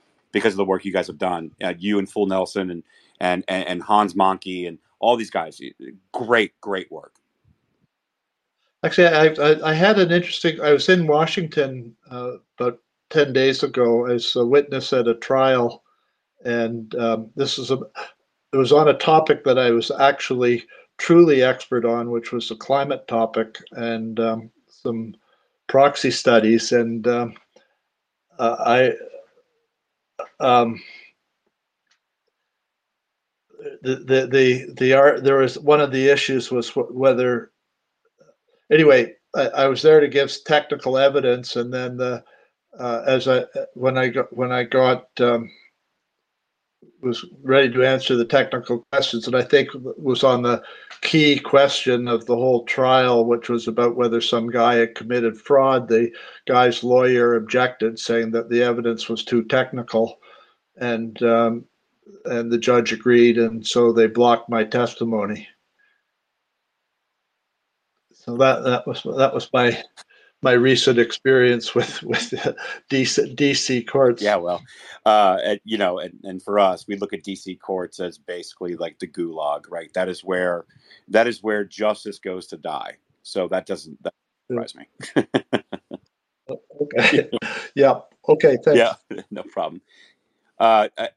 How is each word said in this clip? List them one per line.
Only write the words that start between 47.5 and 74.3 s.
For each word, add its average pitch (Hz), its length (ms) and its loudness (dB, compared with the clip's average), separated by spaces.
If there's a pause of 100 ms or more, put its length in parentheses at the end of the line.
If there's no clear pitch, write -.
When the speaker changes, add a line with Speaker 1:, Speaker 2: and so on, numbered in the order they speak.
Speaker 2:
to 127 140 2
answer 131 300 0
the 117 100 0
technical 123 640 -2
questions, 131 360 -2
and 123 80 0
I 123 80 2
think 139 260 2 (280)
was 135 260 -2
on 127 180 4
the 120 220 -2 (380)
key 151 380 2
question 135 680 2
of 113 180 -2
the 120 100 -2
whole 123 300 0
trial, 127 600 2
which 117 240 -2
was 117 180 -4
about 120 280 0
whether 117 240 -2
some 117 300 -4
guy 120 260 2
had 117 200 0
committed 113 440 -4
fraud. 135 480 2
The 117 240 2 (360)
guy's 123 360 2
lawyer 123 520 2
objected, 113 640 -2
saying 117 320 -2
that 117 180 -4
the 120 140 2
evidence 117 440 -2
was 117 160 -8
too 117 220 0
technical, 117 720 -4 (560)
and, 113 480 -6
um, 117 420 0 (600)
and 117 260 -6
the 120 60 0
judge 117 340 0
agreed, 120 460 4
and 113 280 -2
so 120 260 2
they 113 160 4
blocked 117 420 2
my 113 140 0
testimony. 110 840 -6 (2750)
So - 240 -12
that, 127 260 4
that 123 220 -2
was, - 180 -8
that 135 300 0
was - 200 -8
my, 120 280 0 (600)
my 131 100 2
recent 123 480 4
experience 123 760 0
with, - 300 -4
<laughs> - 0 -
with - 300 -6 (560)
D 131 160 0
C, 135 280 -2
D 139 200 0
C 127 280 -4
courts. 123 400 0
Speaker 1:
Yeah, 104 140 0